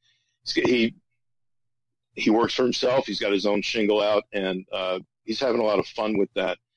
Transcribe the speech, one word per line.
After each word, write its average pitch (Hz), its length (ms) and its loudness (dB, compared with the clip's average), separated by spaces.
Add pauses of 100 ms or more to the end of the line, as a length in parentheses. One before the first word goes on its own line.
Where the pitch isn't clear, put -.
(440)
he, 117 520 0 (1160)
he - 160 0
works 110 240 4
for 131 100 2
himself. 123 420 0
He's 101 140 -6
got 107 100 0
his 101 160 0
own 104 160 2
shingle 104 400 0
out, 104 300 0
and, 95 400 -4
uh, 92 260 -4 (260)
he's 110 140 -6
having 120 220 0
a 113 40 0
lot 104 140 2
of - 80 -2
fun 107 320 -4
with 98 160 0
that. 92 240 -2 (180)